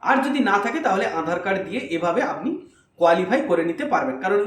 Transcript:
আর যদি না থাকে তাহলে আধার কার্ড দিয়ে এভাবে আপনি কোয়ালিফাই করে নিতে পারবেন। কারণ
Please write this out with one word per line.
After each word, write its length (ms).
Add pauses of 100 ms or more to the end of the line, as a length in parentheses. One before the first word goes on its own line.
আর 220
যদি 180
না 180
থাকে 220
তাহলে 260
আধার 360
কার্ড 220
দিয়ে 160 (100)
এভাবে 320
আপনি 280 (480)
কোয়ালিফাই 480
করে 180
নিতে 200
পারবেন। 360
কারণ 260